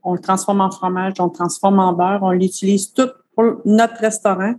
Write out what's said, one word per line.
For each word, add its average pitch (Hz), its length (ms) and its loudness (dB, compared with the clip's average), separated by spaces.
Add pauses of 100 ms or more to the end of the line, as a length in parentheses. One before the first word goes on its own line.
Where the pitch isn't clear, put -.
on 180 100 -2
le 175 60 -4
transforme 196 400 0
en 190 100 2
fromage, 185 480 -4
on 180 60 0
le 175 80 -2
transforme 190 480 0
en 180 120 2
beurre, 180 300 0
on 190 80 0
l'utilise 190 640 0
tout 254 180 0 (240)
pour 226 300 2
notre 226 320 2
restaurant. 214 640 -2